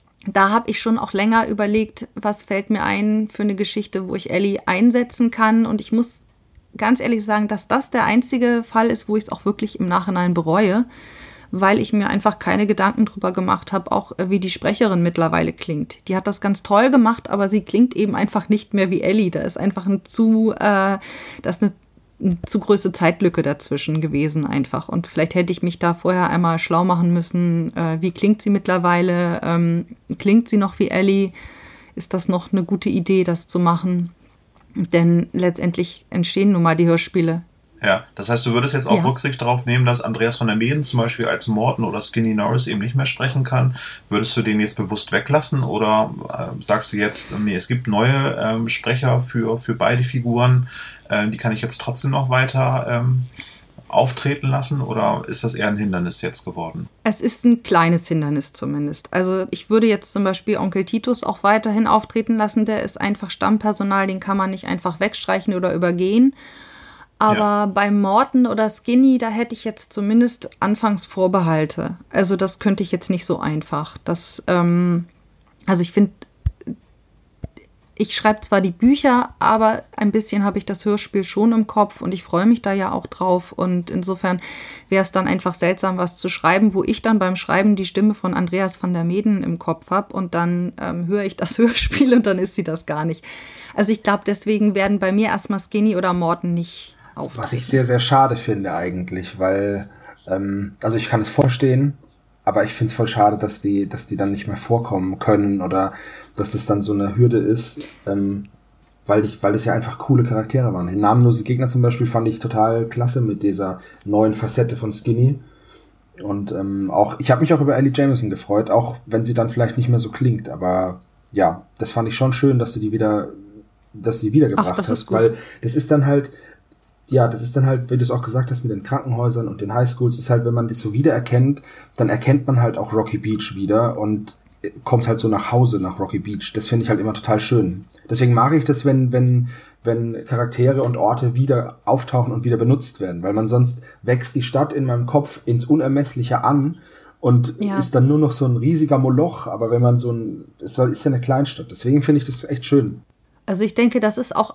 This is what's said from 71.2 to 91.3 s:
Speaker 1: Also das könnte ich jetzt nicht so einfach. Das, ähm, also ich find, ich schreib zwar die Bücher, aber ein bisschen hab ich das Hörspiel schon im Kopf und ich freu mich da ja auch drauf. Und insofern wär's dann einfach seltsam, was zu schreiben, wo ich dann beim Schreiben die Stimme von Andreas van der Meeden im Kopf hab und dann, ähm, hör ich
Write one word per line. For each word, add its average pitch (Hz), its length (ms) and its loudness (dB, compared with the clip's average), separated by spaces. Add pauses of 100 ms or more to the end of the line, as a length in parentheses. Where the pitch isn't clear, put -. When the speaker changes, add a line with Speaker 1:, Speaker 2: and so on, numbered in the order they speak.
Speaker 1:
Also 190 260 2
das 190 240 -2
könnte 196 240 0
ich - 80 -10
jetzt - 180 -2
nicht 180 140 -2
so 175 160 -2
einfach. 156 640 -6
Das, - 420 -4
ähm, 175 600 2 (600)
also 175 160 4
ich 170 80 -4
find, - 200 4 (1900)
ich 208 140 -4
schreib 214 300 0
zwar 196 160 2
die 190 100 0
Bücher, 247 680 2
aber 220 420 2 (140)
ein 208 160 0
bisschen 208 320 0
hab 196 120 0
ich 196 80 -4
das 196 200 -6
Hörspiel 208 400 -2
schon 214 260 2
im 226 160 2
Kopf 208 340 0
und 180 140 -4
ich 175 80 -8
freu 180 240 0
mich 233 160 4
da 202 100 0
ja 196 200 -2
auch - 160 -6
drauf. 180 420 -2
Und 180 400 -2
insofern 180 500 -2 (480)
wär's 190 220 2
dann 190 160 0
einfach 185 280 -2
seltsam, 185 440 0
was 175 180 -4
zu - 120 -4
schreiben, 190 460 2
wo 190 100 0
ich - 180 -2
dann 220 160 2
beim 185 160 0
Schreiben 196 400 2
die 190 120 -2
Stimme 208 280 0
von 185 200 -4
Andreas 180 460 -2
van 180 140 -2
der 170 80 -2
Meeden 196 400 0
im 165 160 -4
Kopf - 320 -6
hab 196 240 -2
und 185 220 -6
dann, 175 440 -2
ähm, 175 280 -6
hör 202 160 0
ich 196 120 -8